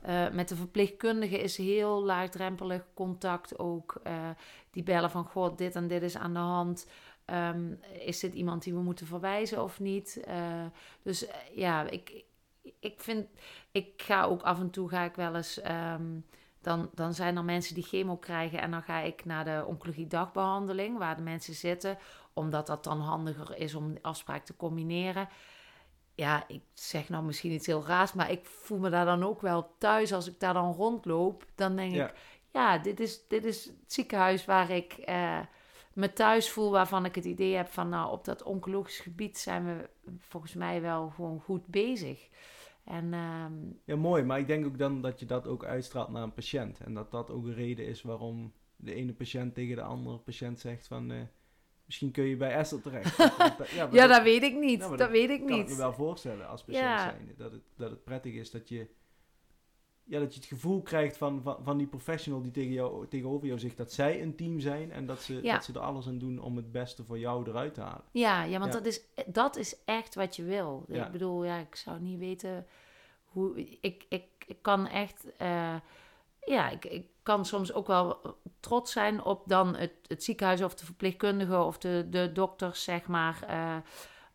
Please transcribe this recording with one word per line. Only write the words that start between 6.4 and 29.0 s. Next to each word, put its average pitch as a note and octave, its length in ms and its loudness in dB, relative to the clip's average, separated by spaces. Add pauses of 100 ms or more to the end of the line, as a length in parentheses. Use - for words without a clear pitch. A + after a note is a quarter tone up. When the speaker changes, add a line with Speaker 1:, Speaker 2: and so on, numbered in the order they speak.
Speaker 1:
Ehm, E3+ 480 -2 (320)
is - 140 -4
dit F#3 140 -2
iemand F3 300 -2
die F3+ 100 -4
we F3 80 0
moeten F3 260 -2
verwijzen G3 560 -2
of F#3 160 -8
niet?" G3 460 -4
Eh, E3+ 400 -4 (380)
dus, F#3 240 -4
eh, - 80 -10 (200)
ja, E3 340 0
ik, - 340 -10 (560)
ik G#3 220 -8
vind, A3 260 -4 (440)
ik - 300 -4
ga G3 220 4
ook F3 180 4
af F3 180 2
en F#3 100 -2
toe, F3+ 200 -4
ga F3+ 140 0
ik F3 120 -4
wel E3+ 200 -2
eens, E3+ 260 -4
ehm, E3 420 -2 (580)
dan, E3+ 320 -2
dan E3 200 -2
zijn F3 240 0
er E3+ 60 -2
mensen F3 320 0
die E3+ 80 -4
chemo F#3+ 340 0
krijgen E3 440 -4
en E3+ 100 -2
dan E3 100 -4
ga E3 180 -2
ik D#3+ 260 -4
naar D#3+ 200 -4
de D#3 220 -2
oncologie D#3+ 400 -6
dagbehandeling F#3+ 880 0
waar E3 180 -2
de D#3+ 60 -8
mensen E3 320 -6
zitten, F3+ 440 -2 (360)
omdat D3+ 340 0
dat D3+ 160 -4
dan D3+ 160 0
handiger D#3 580 -4
is D3+ 180 -4
om D3+ 180 -4
de D3+ 80 -12
afspraak D3 440 -8
te - 100 -16
combineren. F3 720 -2 (880)
Ja, D3 320 2
ik - 140 -12 (120)
zeg - 360 -6
nou D#3+ 140 -4
misschien D#3+ 280 -4
iets D#3 140 -4
heel D3+ 200 0
raars, F3+ 280 4
maar F3+ 180 2
ik F3 140 -4
voel - 340 -8
me F#3 100 2
daar F3 160 4